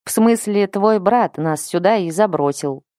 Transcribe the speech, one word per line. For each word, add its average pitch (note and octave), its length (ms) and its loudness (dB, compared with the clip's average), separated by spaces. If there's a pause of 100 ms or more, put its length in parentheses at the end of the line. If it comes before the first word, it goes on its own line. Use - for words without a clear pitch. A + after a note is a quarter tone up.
"В - 60 -10
смысле, G#3+ 560 2
твой G#3 320 0
брат G#3 360 0
нас D#3 300 -4
сюда F#3 320 0
и E3+ 140 -4
забросил. D3 720 -2 (160)